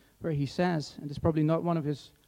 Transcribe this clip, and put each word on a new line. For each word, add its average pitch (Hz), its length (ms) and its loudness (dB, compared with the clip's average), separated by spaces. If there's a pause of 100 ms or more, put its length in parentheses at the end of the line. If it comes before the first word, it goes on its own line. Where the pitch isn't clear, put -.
(200)
where 165 140 -2
he 143 100 0
says, 170 560 -2
and 143 100 -8
it's 143 80 -10
probably 156 240 2
not 165 200 4
one 170 160 2
of 143 60 -2
his 143 260 -4 (180)